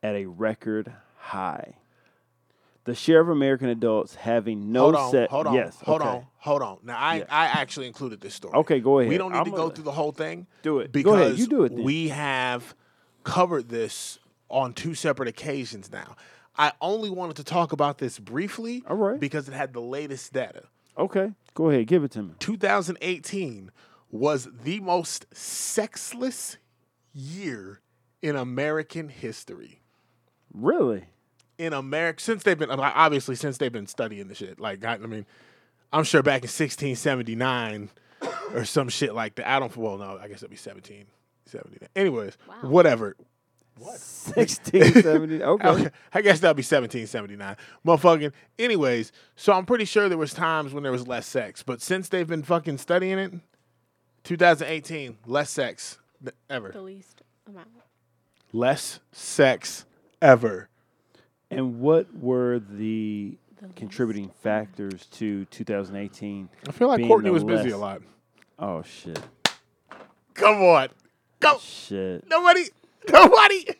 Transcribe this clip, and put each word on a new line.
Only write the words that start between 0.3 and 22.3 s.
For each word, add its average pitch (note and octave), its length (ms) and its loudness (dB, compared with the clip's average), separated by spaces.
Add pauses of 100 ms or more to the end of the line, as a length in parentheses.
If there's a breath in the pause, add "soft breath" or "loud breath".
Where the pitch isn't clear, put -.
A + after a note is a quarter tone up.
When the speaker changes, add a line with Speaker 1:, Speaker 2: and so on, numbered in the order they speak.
Speaker 1:
high. - 560 -10 (1080)
The A#2+ 100 -6
share D#3+ 260 6
of E3 80 4
American C3+ 400 0
adults A2+ 460 -2
having A2 580 -4
no B2+ 120 4
Speaker 2:
Hold D#3 120 6
on, C3+ 140 -2
Speaker 1:
set B2+ 200 2
Speaker 2:
hold D3+ 160 -4
on, D3 80 0
Speaker 1:
Yes, G#2 280 -2
Speaker 2:
hold D#3 180 0
Speaker 1:
okay. D3 100 -2
Speaker 2:
on, B2 160 -8 (120)
hold C#3+ 240 -2
on. G2 200 -10
Now, A#2 160 -12
I, D3+ 200 -2
Speaker 1:
Yeah. G2+ 100 -8
Speaker 2:
I D#3 200 2
actually C3+ 380 -4
included A#2 360 -12
this G2 120 -14
story. - 200 -14
Speaker 1:
Okay, D3 260 4
go C3+ 180 4
ahead. A#2+ 120 4
Speaker 2:
We E3 80 0
don't F#3 140 -6
need B2+ 80 0
Speaker 1:
I'm E3 40 0
Speaker 2:
to E3+ 60 -4
go G3 80 -6
Speaker 1:
gonna D#3+ 160 -4
Speaker 2:
through D#3+ 100 -16
the D3 80 -8
whole D3+ 200 -4
thing D#3+ 340 -10 (160 soft breath)
Speaker 1:
Do D3+ 160 0
it. A#2+ 120 -4
Go D3 240 4
ahead. F#3 180 8
Speaker 2:
because D3+ 60 -4
Speaker 1:
You A#3+ 80 2
do A3+ 180 4
it A#2+ 120 0
then. A#2 80 -4
Speaker 2:
we D#3 240 0
have B2+ 680 -4 (480)
covered E3 460 0
this A#2 500 -8 (300)
on B2+ 240 -2
two E3 220 -8
separate C3+ 340 -4
occasions A#2 640 -10
now. G2 240 -18 (420 soft breath)
I D3 220 2
only G#3 300 -4
wanted F3+ 260 -8
to D3+ 80 -14
talk E3+ 280 -2
about C#3+ 260 0
this B2+ 200 -8
briefly G3+ 680 -8
Speaker 1:
All F3+ 80 -4
right. G#3+ 240 -2
Speaker 2:
because C#3+ 280 -6
it C3+ 60 -14
had C3+ 180 -8
the B2 80 -10
latest C3+ 520 -10
data. B2+ 320 -8 (340)
Speaker 1:
Okay. F#3+ 340 -2 (220)
Go E3 160 2
ahead. B2 160 4
Give F3 160 4
it C#3 100 -4
to A2 100 -8
me. E2+ 180 -12